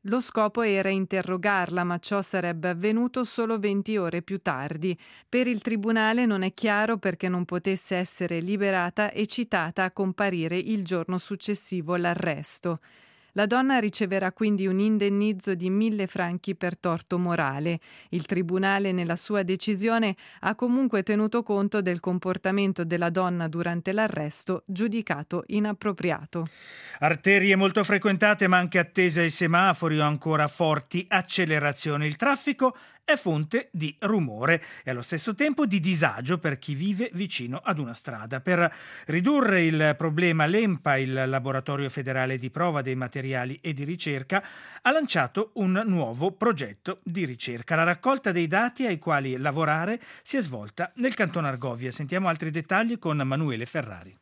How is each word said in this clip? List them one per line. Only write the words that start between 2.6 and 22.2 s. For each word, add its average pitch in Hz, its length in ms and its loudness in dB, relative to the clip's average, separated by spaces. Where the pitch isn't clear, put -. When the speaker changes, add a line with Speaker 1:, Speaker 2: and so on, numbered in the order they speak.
Speaker 1:
avvenuto 220 540 0
solo 226 340 -2
venti 202 400 0
ore 170 240 -2
più 190 180 -6
tardi. 156 560 -2
Per 247 180 2
il 240 140 -2
tribunale 220 640 2
non 202 180 2
è 185 120 -2
chiaro 214 420 2
perché 185 320 -2
non 180 160 0
potesse 185 520 -2
essere 180 440 -2
liberata 190 680 0
e 214 160 -2
citata 190 580 -2
a 185 60 -2
comparire 185 680 -2
il 208 260 -2
giorno 180 360 -2
successivo 185 760 -4
all'arresto. 170 840 -2
La 208 120 2
donna 262 320 2
riceverà 196 540 0
quindi 208 340 0
un 190 140 2
indennizzo 202 720 2
di 180 160 -2
mille 208 380 0
franchi 175 480 -4
per 180 200 -4
torto 170 400 -2
morale. 165 640 0
Il 170 180 -4
tribunale, 190 640 0
nella 175 240 0
sua 196 300 -2
decisione, 202 720 0
ha 214 160 -2
comunque 247 480 2
tenuto 214 400 2
conto 202 360 0
del 180 200 0
comportamento 185 840 0